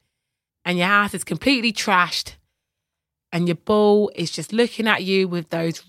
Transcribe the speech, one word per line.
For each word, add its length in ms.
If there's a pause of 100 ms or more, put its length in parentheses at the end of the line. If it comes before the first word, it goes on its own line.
(640)
and 140
your 80
house 260
is 120
completely 480
trashed 640 (960)
and 160
your 80
bull 580
is 160
just 220
looking 360
at 160
you 240
with 220
those 380